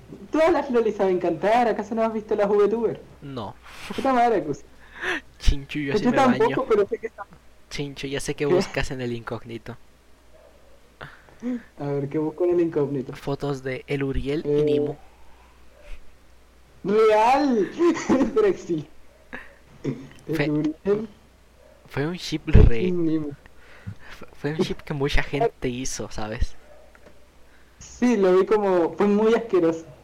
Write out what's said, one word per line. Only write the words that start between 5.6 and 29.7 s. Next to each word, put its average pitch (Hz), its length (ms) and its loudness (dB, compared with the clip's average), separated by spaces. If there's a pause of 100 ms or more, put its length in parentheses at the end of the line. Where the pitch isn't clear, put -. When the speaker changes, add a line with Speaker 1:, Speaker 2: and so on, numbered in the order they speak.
Speaker 2:
yo - 120 -4
Speaker 1:
Pues 262 80 2
Speaker 2:
sí - 60 -6
Speaker 1:
yo 247 60 4
Speaker 2:
me - 40 2
Speaker 1:
tampoco, 269 320 4
Speaker 2:
baño. 277 200 -2
Speaker 1:
pero 415 200 4
sé - 100 -6
que - 120 -10
saben. - 220 -18 (380)
Speaker 2:
Chincho, 143 360 -8
ya 135 140 -4
sé 147 140 -6
qué 147 120 -2
Speaker 1:
¿Qué? 147 80 4
Speaker 2:
buscas 180 360 -2
en 131 100 -8
el 123 120 -4
incógnito. 117 640 -10 (2000)
Speaker 1:
A 147 80 -8
ver, 143 220 -4
¿qué 147 100 -6
busco 156 260 -4
en 175 100 2
el 175 60 2
incógnito? 143 540 -2
Speaker 2:
Fotos 143 480 -6
de 131 240 -8
el 143 160 -4
Uriel 135 420 -2
Speaker 1:
Eh, 147 160 0
Speaker 2:
y - 40 2
Nimo. 147 320 0 (1900)
Speaker 1:
¡Real! 220 840 4 (300)
<laughs> 240 340 0
Pero 208 220 4
sí. 156 300 -6 (1400)
El 160 100 -6
Speaker 2:
Fe-, 147 140 0
Speaker 1:
Uriel 160 580 -2 (800)
Speaker 2:
fue 139 200 -4
un 175 100 -4
ship - 300 -6
Speaker 1:
y 156 60 -6
Speaker 2:
re-, - 380 8
Speaker 1:
Nimo. 160 400 -2 (880)
Speaker 2:
fue, - 140 -16
fue - 200 -6
un 160 60 -6
ship 185 260 -2
que 160 100 -6
mucha 143 280 2
gente - 460 -2
hizo, 123 420 -6
¿sabes? - 440 -4 (1200)
Speaker 1:
Sí, - 380 0
lo 185 220 6
vi 190 80 4
como, 190 500 2
fue 202 100 2
muy 214 280 4
asqueroso. 170 500 0 (200)